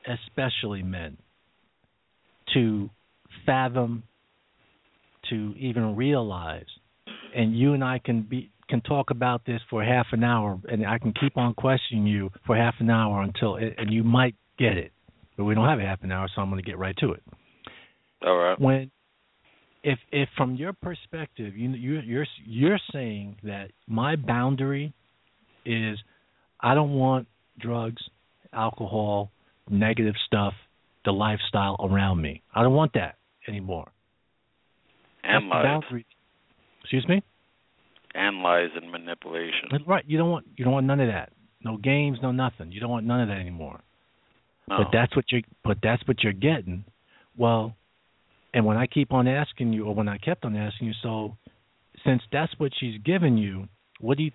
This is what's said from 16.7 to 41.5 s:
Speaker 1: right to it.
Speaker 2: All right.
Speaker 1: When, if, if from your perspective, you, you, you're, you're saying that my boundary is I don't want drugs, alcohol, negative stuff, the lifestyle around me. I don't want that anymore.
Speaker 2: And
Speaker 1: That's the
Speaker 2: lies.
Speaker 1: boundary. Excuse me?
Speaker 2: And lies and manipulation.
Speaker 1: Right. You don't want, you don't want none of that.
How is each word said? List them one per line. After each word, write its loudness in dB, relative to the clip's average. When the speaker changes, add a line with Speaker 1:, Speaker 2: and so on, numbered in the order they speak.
Speaker 1:
right -6
to 0
it. -10
Speaker 2:
All 4
right. 2
Speaker 1:
When, 2
if, 0
if 0
from 0
your -6
perspective, -10
you, -6
you, -4
you're, -4
you're 2
saying -8
that -10
my 0
boundary 0
is -2
I 4
don't 2
want 2
drugs, -4
alcohol, -2
negative 2
stuff, 0
the 4
lifestyle 0
around 2
me. -6
I 4
don't 6
want 4
that -2
anymore. -8
Speaker 2:
And 2
Speaker 1:
That's 4
the -2
Speaker 2:
lies. 2
Speaker 1:
boundary. -8
Excuse -2
me? 2
Speaker 2:
And 0
lies 4
and -12
manipulation. -8
Speaker 1:
Right. 2
You 0
don't 2
want, -2
you -8
don't 4
want 2
none 2
of 4
that. -6